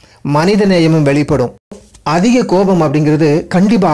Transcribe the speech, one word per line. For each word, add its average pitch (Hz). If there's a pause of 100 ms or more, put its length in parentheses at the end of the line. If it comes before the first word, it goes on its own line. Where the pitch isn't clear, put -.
(220)
மனித 175
நேயமும் 160
வெளிப்படும். 143 (500)
அதிக 226
கோபம் 185
அப்படிங்கிறது 151
கண்டிப்பா 196